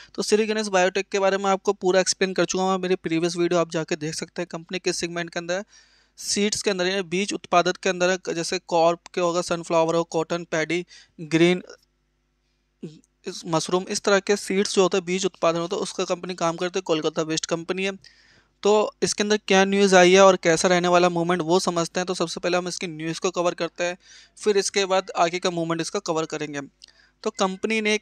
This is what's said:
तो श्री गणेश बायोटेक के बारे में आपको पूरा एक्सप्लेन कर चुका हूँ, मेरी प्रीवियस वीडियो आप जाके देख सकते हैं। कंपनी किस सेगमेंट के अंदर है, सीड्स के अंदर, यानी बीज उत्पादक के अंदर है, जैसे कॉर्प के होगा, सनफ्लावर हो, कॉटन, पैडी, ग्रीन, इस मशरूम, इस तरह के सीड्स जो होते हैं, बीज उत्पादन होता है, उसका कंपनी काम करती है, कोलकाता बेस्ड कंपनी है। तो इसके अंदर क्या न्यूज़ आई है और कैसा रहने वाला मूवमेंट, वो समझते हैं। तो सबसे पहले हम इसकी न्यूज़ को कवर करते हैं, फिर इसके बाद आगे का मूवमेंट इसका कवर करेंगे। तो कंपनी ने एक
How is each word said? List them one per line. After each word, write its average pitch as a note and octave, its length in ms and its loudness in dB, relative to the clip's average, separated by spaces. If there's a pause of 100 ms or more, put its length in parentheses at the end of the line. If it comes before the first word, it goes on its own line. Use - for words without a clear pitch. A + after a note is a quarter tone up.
(160)
तो G#3+ 80 -6
श्री G#3+ 220 2
गणेश G#3+ 220 -4
बायोटेक F#3+ 420 0
के G3+ 100 -2
बारे F#3+ 180 2
में G3 80 -4
आपको G3 280 0
पूरा F#3 260 2
एक्सप्लेन F#3 340 -2
कर F3 120 0
चुका F#3 180 -2
हूँ, F#3+ 160 0
मेरी F3+ 160 -2
प्रीवियस E3+ 420 -2
वीडियो E3+ 220 0
आप E3 120 -2
जाके E3 240 -4
देख D#3 180 -8
सकते - 280 -10
हैं। F3 100 -8
कंपनी E3+ 280 -10
किस F3+ 180 -4
सेगमेंट E3+ 320 -6
के F3 100 -8
अंदर E3+ 140 -6
है, G3 100 -6 (540)
सीड्स - 440 -2
के - 80 -2
अंदर, F3+ 180 0
यानी G3 140 -2
बीज F3+ 320 -4
उत्पादक F3+ 440 0
के - 120 -2
अंदर F3+ 200 0
है, F3+ 240 -2
जैसे E3+ 340 -4
कॉर्प E3+ 320 2 (140)
के F#3 80 -2
होगा, F3 200 0
सनफ्लावर E3 540 0
हो, E3+ 80 2
कॉटन, E3+ 400 -4
पैडी, E3 420 -4 (360)
ग्रीन, E3 420 4 (1600)
इस F#3 180 -12
मशरूम, F3+ 440 -2
इस G#3 120 -6
तरह G3 180 4
के G3+ 160 0
सीड्स G3 400 -2
जो G3+ 60 2
होते F#3 160 2
हैं, F3+ 80 -4
बीज F#3 200 -2
उत्पादन E3+ 340 -2
होता E3+ 160 -6
है, - 60 -2
उसका F#3+ 220 -6
कंपनी F3+ 320 -6
काम E3+ 200 -2
करती F3+ 240 -4
है, - 20 -6
कोलकाता D#3 420 -2
बेस्ड D#3 220 -4
कंपनी F3 380 -4
है। G3 80 -4 (720)
तो G#3+ 280 4 (120)
इसके F#3+ 200 0
अंदर G#3 240 2
क्या F#3+ 180 6
न्यूज़ G3 300 4
आई F3+ 160 8
है F#3+ 100 8
और F#3+ 140 8
कैसा E3+ 320 2
रहने F3+ 200 2
वाला F3 220 6
मूवमेंट, F3 320 0
वो E3 180 2
समझते F3 400 -4
हैं। F3+ 80 -4
तो F#3 60 -4
सबसे F3+ 260 -6
पहले F3 180 -2
हम F3+ 100 -4
इसकी F3+ 200 -8
न्यूज़ D#3+ 320 -8
को F#3 120 -2
कवर F3 220 -2
करते E3+ 300 -6
हैं, F3 140 -4 (460)
फिर G#3 140 2
इसके G3 280 0
बाद F#3 320 0
आगे F3 220 2
का F#3+ 100 0
मूवमेंट E3 320 -2
इसका G3+ 180 -6
कवर D#3+ 260 -4
करेंगे। D3 360 -8 (600)
तो A3 60 -4
कंपनी G#3+ 520 -2
ने G#3+ 120 0
एक G#3 80 -2